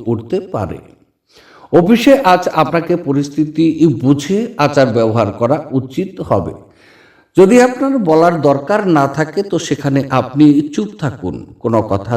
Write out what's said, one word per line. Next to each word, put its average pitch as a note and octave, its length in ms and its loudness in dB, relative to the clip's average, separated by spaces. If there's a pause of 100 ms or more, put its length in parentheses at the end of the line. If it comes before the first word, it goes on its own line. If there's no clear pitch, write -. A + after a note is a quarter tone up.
উঠতে A2+ 340 -4
পারে। G#2 400 -8 (920)
অফিসে A3 460 4
আজ F3+ 240 2 (100)
আপনাকে E3 420 0
পরিস্থিতি D3+ 720 -2 (360)
বুঝে C#3+ 360 0 (200)
আচার C#3+ 300 2
ব্যবহার A2+ 440 0
করা A#2+ 260 -2 (140)
উচিত D3 500 -6
হবে। G#2 320 -2 (840)
যদি F#3+ 240 6
আপনার B3+ 380 0
বলার E3+ 420 2
দরকার C#3 460 0
না D3+ 200 2
থাকে, D3+ 360 -6
তো G3+ 160 -6
সেখানে C#3 400 -2 (100)
আপনি C3+ 360 2 (240)
চুপ G#3 200 -6 (100)
থাকুন। F2+ 360 -6 (240)
কোনো A2+ 220 0
কথা G2 360 -4